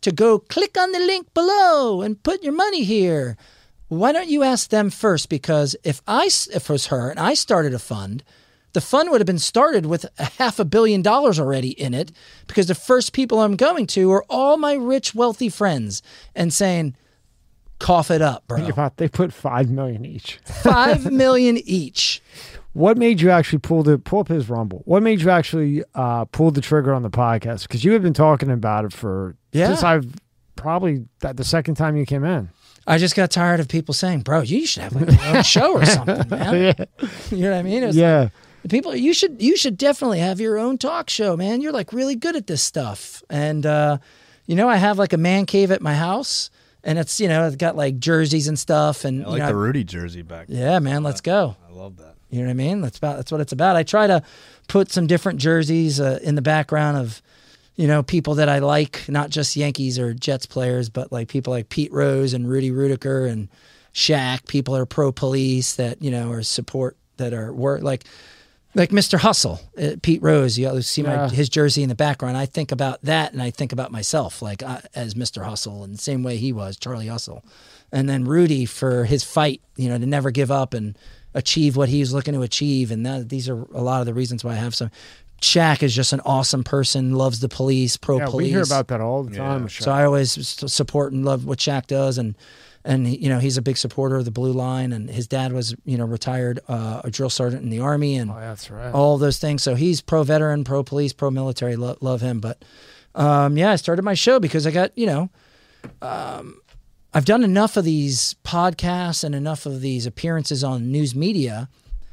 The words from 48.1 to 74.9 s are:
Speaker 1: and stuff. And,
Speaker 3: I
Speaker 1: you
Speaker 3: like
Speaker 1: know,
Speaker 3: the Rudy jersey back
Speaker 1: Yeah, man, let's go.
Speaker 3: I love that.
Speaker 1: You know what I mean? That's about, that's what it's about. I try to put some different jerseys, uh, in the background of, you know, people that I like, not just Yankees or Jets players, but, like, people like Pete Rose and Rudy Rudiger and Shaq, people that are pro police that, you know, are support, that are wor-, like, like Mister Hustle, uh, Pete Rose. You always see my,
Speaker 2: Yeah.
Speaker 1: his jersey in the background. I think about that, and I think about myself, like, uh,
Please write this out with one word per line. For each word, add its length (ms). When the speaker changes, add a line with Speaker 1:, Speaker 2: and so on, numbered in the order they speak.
Speaker 1:
and 100
stuff. 460
And, 180
Speaker 3:
I 40
Speaker 1:
you 60
Speaker 3:
like 100
Speaker 1:
know, 60
Speaker 3:
the 80
Rudy 280
jersey 380
back 260
Speaker 1:
Yeah, 300
man, 240
let's 180
go. 360
Speaker 3:
I 40
love 260
that. 160
Speaker 1:
You 100
know 60
what 60
I 20
mean? 260
That's 180
about, 180
that's 160
what 80
it's 120
about. 240
I 60
try 240
to 160
put 220
some 160
different 340
jerseys, 600
uh, 220
in 140
the 60
background 540
of, 240
you 100
know, 160
people 340
that 120
I 120
like, 480
not 220
just 260
Yankees 420
or 160
Jets 320
players, 420
but, 240
like, 160
people 240
like 160
Pete 240
Rose 420
and 140
Rudy 220
Rudiger 560
and 220
Shaq, 540
people 280
that 60
are 60
pro 260
police 640
that, 280
you 80
know, 200
are 120
support, 540
that 180
are 180
wor-, 280
like, 240
like 160
Mister 260
Hustle, 420
uh, 180
Pete 220
Rose. 340
You 120
always 180
see 160
my, 120
Speaker 2:
Yeah. 160
Speaker 1:
his 180
jersey 340
in 60
the 80
background. 400
I 100
think 240
about 320
that, 300
and 100
I 80
think 220
about 180
myself, 520
like, 200
uh, 160